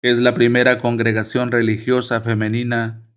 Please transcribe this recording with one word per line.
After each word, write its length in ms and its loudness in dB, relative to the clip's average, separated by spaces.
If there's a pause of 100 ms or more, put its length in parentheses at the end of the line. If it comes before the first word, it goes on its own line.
Es 160 2
la 160 2
primera 460 2
congregación 720 -2
religiosa 680 0
femenina 960 -4